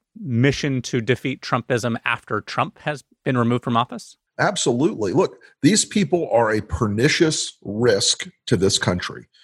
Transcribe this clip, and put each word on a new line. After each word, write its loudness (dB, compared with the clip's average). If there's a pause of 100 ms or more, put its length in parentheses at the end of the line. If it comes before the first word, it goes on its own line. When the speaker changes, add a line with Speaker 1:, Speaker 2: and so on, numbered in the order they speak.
(200)
Speaker 1:
mission 0
to -4
defeat -2
Trumpism -2
after -4
Trump -6
has -6 (200)
been 0
removed 2
from 0
office? -4 (220)
Speaker 2:
Absolutely. 0
Look, 0 (240)
these 4
people -2
are 2
a 0
pernicious 0
risk 0 (180)
to 2
this 2
country. -4 (180)